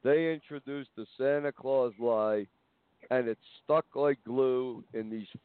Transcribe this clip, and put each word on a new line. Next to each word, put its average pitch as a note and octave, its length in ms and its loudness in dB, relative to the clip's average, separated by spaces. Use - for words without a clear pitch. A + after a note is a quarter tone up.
they D#3+ 300 2
introduced C#3+ 600 -10
the A2 100 -10
Santa C#3+ 340 0
Claus C3 480 0
lie, G#2+ 480 2
and B2 160 2
it A2 100 -2
stuck D#3 220 2
like C#3 300 2
glue B2+ 580 0
in A2 160 -6
these A2 180 -8